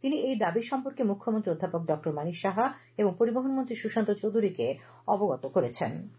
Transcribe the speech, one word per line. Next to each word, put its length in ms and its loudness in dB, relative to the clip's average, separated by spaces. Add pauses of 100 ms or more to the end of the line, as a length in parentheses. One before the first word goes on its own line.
তিনি 140 0
এই 200 0
দাবি 260 2
সম্পর্কে 400 -4
মুখ্যমন্ত্রী 500 0
অধ্যাপক 340 -2
ডক্টর 260 2
মানিক 240 -4
সাহা 380 0 (220)
এবং 220 2
পরিবহন 320 2
মন্ত্রী 260 -2
সুশান্ত 340 0
চৌধুরীকে 680 0 (280)
অবগত 400 2
করেছেন। 640 0 (100)